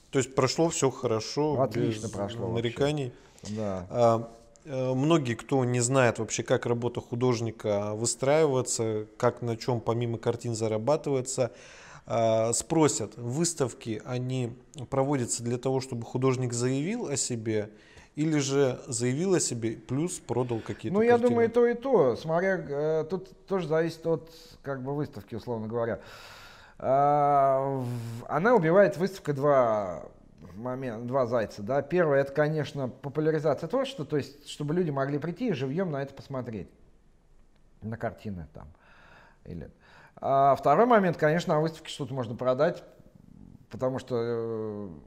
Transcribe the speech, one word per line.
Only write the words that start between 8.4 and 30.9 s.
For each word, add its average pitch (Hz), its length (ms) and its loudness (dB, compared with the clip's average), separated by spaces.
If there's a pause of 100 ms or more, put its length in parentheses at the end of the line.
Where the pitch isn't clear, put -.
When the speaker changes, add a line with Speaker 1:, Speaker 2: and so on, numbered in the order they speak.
Speaker 1:
как, 120 260 0
на 117 120 -2
чём 117 260 -2
помимо 117 360 -2
картин 117 380 -4
зарабатывается, 120 960 0 (560)
а, 113 460 2
спросят, 139 640 2
выставки, 120 880 -4
они 127 480 -4 (380)
проводятся 135 520 0
для 120 140 -2
того, 131 240 -2
чтобы 120 240 -8
художник 127 480 0
заявил 139 540 -2
о 139 100 -4
себе, 107 520 -2 (460)
или 151 240 0
же 135 480 2
заявил 127 480 0
о 156 40 4
себе, 113 360 -4
плюс 151 440 -4
продал 120 400 -2
какие-то 110 380 -6
Speaker 2:
Ну, 214 60 4
я 240 100 6
Speaker 1:
картины? 240 160 4
Speaker 2:
думаю, 233 200 4
и - 20 -6
то, 240 160 4
и 240 60 2
то. 220 420 4
Смотря, 175 420 0
э, 151 520 -2
тут 185 200 -6 (180)
тоже 185 200 -2
зависит 160 400 -2
от, 160 220 -2 (320)
как 135 220 -8
бы, 139 120 -6
выставки, 139 400 -8
условно 110 320 -6
говоря. 113 320 -2 (800)
А, 139 1040 4
в-, 120 460 -8
она 185 280 2
убивает, 175 420 6
выставка, 175 360 -2
два 117 720 2 (520)
момен-, 120 520 -8